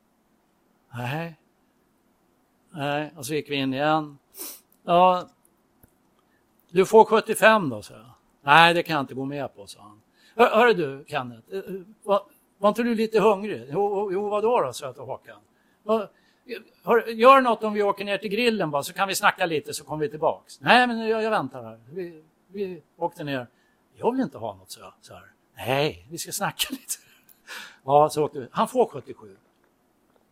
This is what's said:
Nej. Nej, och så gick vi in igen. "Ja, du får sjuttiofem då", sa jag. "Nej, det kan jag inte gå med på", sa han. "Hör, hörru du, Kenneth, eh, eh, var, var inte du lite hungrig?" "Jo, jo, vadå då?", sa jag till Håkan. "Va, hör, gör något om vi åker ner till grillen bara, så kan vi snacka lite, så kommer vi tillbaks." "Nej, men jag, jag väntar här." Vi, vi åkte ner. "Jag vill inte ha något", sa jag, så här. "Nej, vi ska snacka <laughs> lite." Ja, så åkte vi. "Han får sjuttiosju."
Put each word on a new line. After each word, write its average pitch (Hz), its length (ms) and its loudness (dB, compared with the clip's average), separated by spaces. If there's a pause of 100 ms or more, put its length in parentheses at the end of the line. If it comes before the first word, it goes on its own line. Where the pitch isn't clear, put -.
(960)
Nej. 151 440 -10 (1300)
Nej, 147 460 -6
och 135 100 -14
så 151 80 -8
gick 143 160 -6
vi 139 60 -6
in 135 180 -2
igen. 151 440 -2 (680)
"Ja, 180 440 4 (1400)
du 185 160 2
får 220 180 8
sjuttiofem 214 640 2
då", 104 140 -8
sa 123 120 -20
jag. 113 100 -20 (380)
"Nej, 165 320 6
det 175 80 0
kan 160 120 -4
jag 143 80 0
inte 131 120 -10
gå 135 100 -8
med 139 320 -8
på", 98 100 -20
sa - 160 -20
han. 107 180 -20 (360)
"Hör, 226 200 4
hörru 233 180 4
du, 143 340 -6
Kenneth, 123 340 -8 (100)
eh, 196 60 -8
eh, 185 220 -12 (220)
var, 202 180 0 (380)
var 202 100 2
inte 214 140 0
du 233 120 0
lite 220 260 0
hungrig?" 190 520 0
"Jo, 202 400 -2
jo, 202 160 -4
vadå 214 320 0
då?", 131 120 -2
sa 139 140 -12
jag 123 80 -12
till 135 100 -18
Håkan. 113 360 -14 (420)
"Va, 214 260 -2 (760)
hör, 220 240 2
gör 247 320 6
något 233 240 0
om 214 80 -2
vi 208 100 -2
åker 202 220 -2
ner 202 140 -4
till 220 120 -10
grillen 214 400 -2
bara, 143 120 -2
så 175 100 -10
kan 190 160 -4
vi 190 60 -4
snacka 185 320 2
lite, 147 280 -4
så 151 100 -12
kommer 156 200 -8
vi 143 60 -2
tillbaks." 147 500 -4
"Nej, 240 260 4
men 233 120 -4 (100)
jag, 220 140 -2
jag 220 80 -2
väntar 135 320 -4
här." 113 180 -18 (120)
Vi, 170 300 -12 (260)
vi 185 340 -10 (140)
åkte 170 280 -8
ner. 135 220 -6 (480)
"Jag 226 180 -2
vill 262 80 -2
inte 123 180 -6
ha 107 160 -8
något", 95 160 -20
sa - 100 -20
jag, 95 200 -20
så - 140 -20
här. - 180 -20 (240)
"Nej, 117 540 -4
vi 165 80 -14
ska - 140 -12
snacka - 360 -6
<laughs> - 20 -16
lite." - 240 -12 (880)
Ja, 147 260 6
så 151 140 -2
åkte 139 160 -8
vi. 120 100 -12
"Han 214 180 -2
får 254 200 2
sjuttiosju." 110 480 -18 (960)